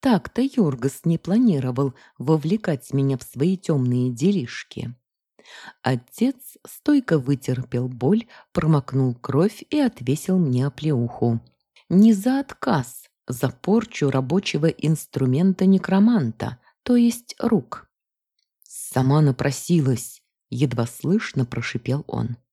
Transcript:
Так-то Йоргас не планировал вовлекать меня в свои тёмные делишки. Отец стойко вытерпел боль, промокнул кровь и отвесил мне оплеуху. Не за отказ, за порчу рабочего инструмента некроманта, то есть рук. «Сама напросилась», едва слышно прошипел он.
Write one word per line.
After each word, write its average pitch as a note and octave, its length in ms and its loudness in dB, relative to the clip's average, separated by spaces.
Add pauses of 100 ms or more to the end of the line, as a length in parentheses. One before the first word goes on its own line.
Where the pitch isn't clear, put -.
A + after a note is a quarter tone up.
Так-то A#3 400 0
Йоргас C#3 640 0
не E3 140 0
планировал C#3 720 0 (240)
вовлекать D#3+ 760 -2
меня C3+ 260 0
в - 60 -10
свои F#3 320 -2
тёмные B2+ 540 0
делишки. B2+ 840 -4 (880)
Отец - 800 -4
стойко C4 540 0
вытерпел B2+ 680 -4
боль, C3 380 0 (260)
промокнул C3+ 600 0
кровь C#3+ 560 -2
и D4+ 100 0
отвесил F#3 600 -2
мне C3 260 0
оплеуху. A#2+ 720 -2 (540)
Не G#3+ 200 8
за B3 260 0
отказ, - 720 -6 (180)
за B2+ 220 -4
порчу F#3+ 600 -2
рабочего C#3 580 0
инструмента D#3 1000 0
некроманта, F#3+ 920 2 (260)
то B3 120 2
есть A#3 420 0
рук. - 520 -2 (720)
«Сама C#3 580 -2
напросилась», C#3 1000 -2 (280)
едва A#2+ 380 -2
слышно D3 580 -2
прошипел - 640 -6
он. A#2 300 -6 (160)